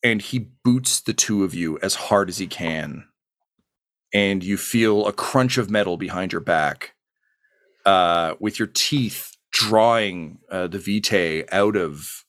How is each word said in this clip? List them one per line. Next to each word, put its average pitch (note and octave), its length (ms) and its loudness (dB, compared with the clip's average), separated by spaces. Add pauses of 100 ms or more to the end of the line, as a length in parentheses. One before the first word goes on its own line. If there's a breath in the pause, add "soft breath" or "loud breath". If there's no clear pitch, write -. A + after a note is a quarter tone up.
And A2+ 220 0
he A#2+ 240 -6 (160)
boots B2+ 380 2
the - 120 -4
two G2+ 300 0
of F#2 100 -2
you E2 300 -4
as F#2+ 100 -2
hard G2+ 360 2
as F2+ 100 -8
he F#2 80 -6
can. D#2 580 -8 (1040)
And G2 320 2
you G2 140 -2
feel G#2+ 480 2
a G2+ 80 0
crunch B2+ 460 0
of G2+ 100 -2
metal G2+ 280 0
behind F2+ 340 -6
your F2 100 -4
back, D2+ 520 -2 (920)
uh, E2+ 540 4
with G#2+ 180 -4
your A2 160 -2
teeth - 540 -2 (260)
drawing, G#2+ 840 2 (100)
uh, F#2 180 -4
the F#2 120 -6
vitae F#2 720 0
out G2+ 240 2
of D2+ 540 -6